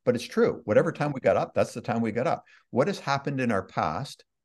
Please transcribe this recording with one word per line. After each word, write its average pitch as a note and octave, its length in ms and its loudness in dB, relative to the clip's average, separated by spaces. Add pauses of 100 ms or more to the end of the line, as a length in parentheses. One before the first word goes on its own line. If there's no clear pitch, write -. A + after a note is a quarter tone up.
but B2 100 2
it's A#2 100 -4
true. - 400 0
Whatever C#3 280 4
time D3 200 -2
we - 80 -6
got A2 160 4
up, D3 180 -2
that's G#2 180 0
the B2 80 -10
time A#2 220 -2
we A2 100 -2
got A#2 140 -2
up. - 180 -2 (260)
What B2+ 160 2
has G3 140 -4
happened C#3 400 -2
in A#2+ 100 0
our G2+ 140 2
past G2 600 -4 (200)